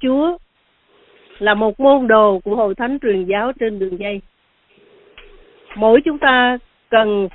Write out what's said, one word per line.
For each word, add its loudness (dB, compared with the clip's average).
Chúa, -2
là 0
một -2
môn 4
đồ 4
của -4
Hội -2
Thánh -6
Truyền -2
Giáo -4
trên -6
đường -6
dây. -10
Mỗi 4
chúng -4
ta 2
cần 0